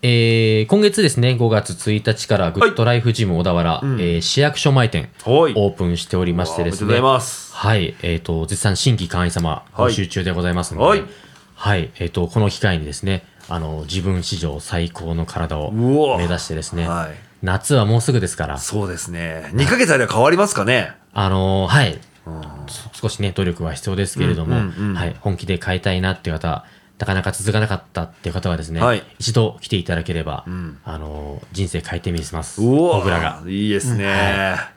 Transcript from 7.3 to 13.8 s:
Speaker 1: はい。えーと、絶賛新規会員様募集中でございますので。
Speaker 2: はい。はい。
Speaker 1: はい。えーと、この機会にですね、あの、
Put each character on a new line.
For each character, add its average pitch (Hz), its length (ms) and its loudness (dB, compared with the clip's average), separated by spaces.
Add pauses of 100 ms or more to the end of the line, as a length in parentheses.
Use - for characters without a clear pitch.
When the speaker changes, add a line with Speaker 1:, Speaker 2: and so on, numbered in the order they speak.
Speaker 1:
は 107 220 2
い。 92 260 -2
え 85 140 -2
ー - 20 -2
と、 82 280 -2
絶 - 140 -6
賛 98 160 2
新 120 200 2
規 87 100 -2
会 90 200 -2
員 85 40 -2
様 85 320 -2 (120)
募 123 160 2
集 101 180 -2
中 92 160 -4
で 92 80 -2
ご 87 100 -2
ざ 87 80 0
い 87 40 0
ま 87 100 -2
す - 100 -10
の 87 60 -4
で。 127 80 4
Speaker 2:
は 208 80 4
い。 196 40 0
は - 60 -10
い。 - 20 -16 (460)
Speaker 1:
は 104 220 0
い。 82 140 -4 (100)
え 87 60 -4
ー - 20 -4
と、 87 180 -2
こ 110 140 0
の 101 100 2
機 - 80 -10
会 92 220 2
に 76 40 -6
で 73 80 -8
す - 120 -10
ね、 95 200 -2 (240)
あ 85 120 -4
の、 78 260 -6